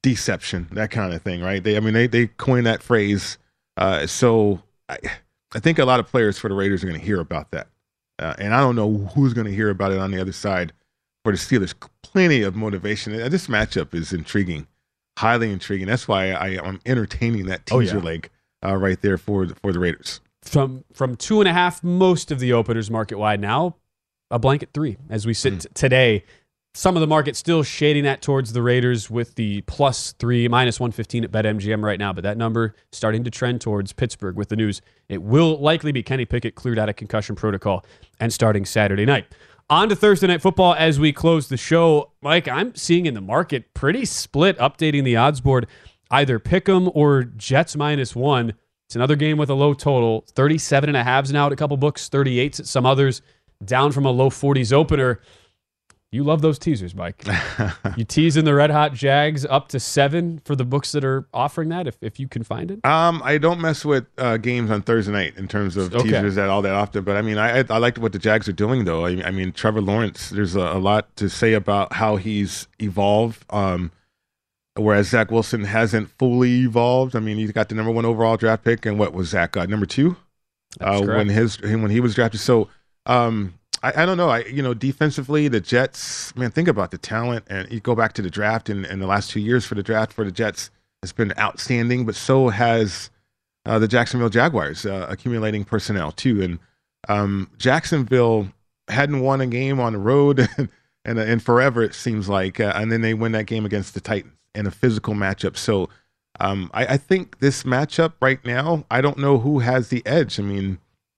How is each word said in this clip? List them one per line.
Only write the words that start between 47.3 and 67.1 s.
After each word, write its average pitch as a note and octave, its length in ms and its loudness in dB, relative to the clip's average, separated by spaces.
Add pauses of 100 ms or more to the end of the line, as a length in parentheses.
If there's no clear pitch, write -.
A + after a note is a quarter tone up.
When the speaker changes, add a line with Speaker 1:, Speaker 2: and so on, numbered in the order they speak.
Speaker 2:
minus D3 400 -2
one. B2 400 0 (320)
It's - 80 -20
another C#3 220 2
game D3+ 220 0
with C#3+ 120 0
a C#3 40 2
low C#3+ 200 4
total, A#2+ 500 2 (120)
thirty-seven C#3+ 520 2
and C#3+ 80 0
a B2 60 2
halves C3+ 300 2
now C#3+ 140 2
at C#3+ 60 0
a C#3 40 -4
couple D3 220 -2
books, C#3+ 300 -2
thirty-eights C3+ 520 0
at - 60 -14
some B2+ 200 0
others, C3+ 360 2 (420)
down B2+ 260 2
from C#3 160 0
a C3 60 2
low C3 180 4
forties C3 420 0
opener. C#3 480 2 (920)
You C3 120 -2
love D3+ 180 2
those D#3 160 2
teasers, G2 340 -2
Mike. F2+ 360 -10
Speaker 1:
<laughs> F#2+ 680 -4
Speaker 2:
You A2+ 80 -2
teasing D#3+ 400 4
the D3+ 100 4
Red D3 160 6
Hot D3+ 240 2
Jags C#3 520 2
up C3+ 220 0
to C3+ 100 -4
seven D#3 680 0
for D3 120 -2
the B2+ 80 0
books C3+ 260 -2
that D3 140 -2
are C3+ 280 -2
offering C#3+ 360 -2
that, E3+ 180 -4
if, A#2 140 -8
if G#2+ 180 -10
you C3+ 80 -6
can A#2+ 160 -8
find E3+ 300 -8
it? G#3 120 -12
Speaker 1:
Um, D#3+ 400 2
I D3 140 2
don't E3+ 220 2
mess D#3+ 240 -2
with, C#3 220 0 (120)
uh, A#2+ 180 0
games A2+ 360 -2
on G2+ 100 0
Thursday A2 300 0
night F#2+ 240 -2
in F#2+ 100 -10
terms G2 300 -4
of F#2 180 -2
Speaker 2:
Okay. A#2+ 160 0
Speaker 1:
teasers G2+ 240 0
that G2 140 0
all G2 140 2
that G2 120 0
often. G2+ 300 -2
But, G2+ 120 0